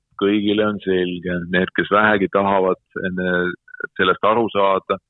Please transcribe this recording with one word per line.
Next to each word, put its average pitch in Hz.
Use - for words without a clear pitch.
kõigile 104
on 104
selge, 90
need, 90
kes 85
vähegi 104
tahavad 98
enne 92
sellest 92
aru 113
saada, 98